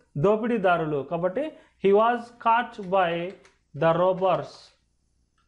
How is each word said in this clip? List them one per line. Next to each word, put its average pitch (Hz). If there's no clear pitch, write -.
దోపిడీదారులు. 180
కాబట్టి 185
he 196
was 233
caught 226
by 175
the 165
robbers, 180